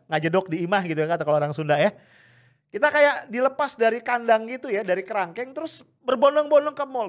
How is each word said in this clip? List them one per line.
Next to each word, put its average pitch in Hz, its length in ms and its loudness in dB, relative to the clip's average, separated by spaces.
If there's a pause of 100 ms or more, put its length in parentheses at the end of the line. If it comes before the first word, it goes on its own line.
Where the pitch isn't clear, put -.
(120)
Ngajedok 165 400 0
di 170 160 -4
imah 196 160 0
gitu 156 240 -4
kan, 170 80 0
kata 151 80 -4
kalau 151 160 2
orang 147 160 -4
Sunda 147 240 0
ya. 208 160 2 (720)
Kita 285 240 0
kayak 294 400 2
dilepas 262 480 -2
dari 226 240 0
kandang 233 400 2
gitu 254 240 -10
ya, 208 160 -2
dari 180 160 0
kerangkeng, 226 560 -6
terus 214 240 -10 (240)
berbondong-bondong 285 720 4
ke 285 80 -6
mall. 247 240 -6